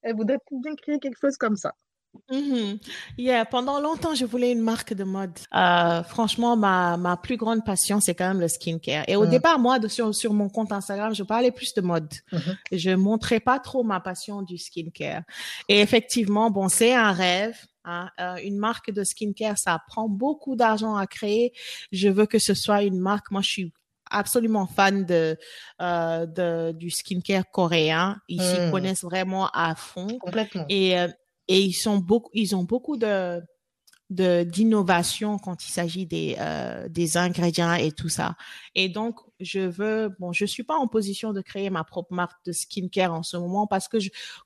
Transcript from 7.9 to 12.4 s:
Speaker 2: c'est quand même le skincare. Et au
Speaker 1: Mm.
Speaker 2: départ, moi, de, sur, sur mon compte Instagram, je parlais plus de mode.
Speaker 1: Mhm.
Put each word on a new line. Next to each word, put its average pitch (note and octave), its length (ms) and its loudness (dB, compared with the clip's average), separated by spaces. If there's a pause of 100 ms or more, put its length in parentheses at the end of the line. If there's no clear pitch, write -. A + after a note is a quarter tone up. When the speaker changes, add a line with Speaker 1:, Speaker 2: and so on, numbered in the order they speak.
Speaker 2:
c'est F3+ 140 2
quand F3+ 140 -2
même F#3+ 120 0
le E3+ 80 2
skincare. E3 600 -4
Et F#3+ 80 2
au G#3 100 6
Speaker 1:
Mm. G#3 60 4
Speaker 2:
départ, D4+ 260 6
moi, B3 220 4
de, G#3+ 80 -2
sur, A3 260 -2
sur G#3+ 180 -2
mon G#3 160 2
compte G#3 240 -4
Instagram, G3+ 440 -4
je G3+ 80 -4
parlais A#3 280 2
plus B3+ 220 -8
de G3+ 80 0
mode. E3 320 0 (180)
Speaker 1:
Mhm. F3+ 260 -4 (140)